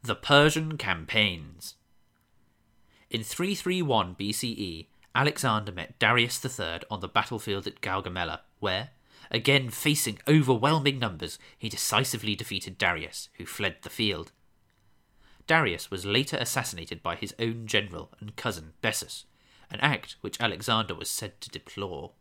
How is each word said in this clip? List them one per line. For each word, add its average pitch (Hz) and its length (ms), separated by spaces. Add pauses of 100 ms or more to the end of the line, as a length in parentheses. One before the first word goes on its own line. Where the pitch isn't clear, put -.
The 120 120
Persian 151 640
Campaigns. 87 960 (1400)
In 113 120
three 190 320
three 185 280
one 104 340
B 101 160
C - 180
E, 87 380 (260)
Alexander 110 580
met 90 260
Darius 120 400
the 135 100
third 85 420
on 101 100
the 92 80
battlefield 101 580
at - 140
Gaugamela, 90 600 (200)
where, 101 300 (400)
again 131 400
facing 147 480 (100)
overwhelming 139 680
numbers, 90 400 (200)
he 110 100
decisively 107 680
defeated 95 400
Darius, 82 640
who 87 80
fled 98 360
the - 80
field. 95 420 (1120)
Darius 139 440
was 92 140
later 127 320
assassinated 85 680
by 85 140
his - 220
own 117 280
general 98 540
and 107 160
cousin 82 460
Bessus, - 420 (460)
an - 100
act - 400
which - 200
Alexander 110 540
was - 140
said - 320
to - 80
deplore. 90 720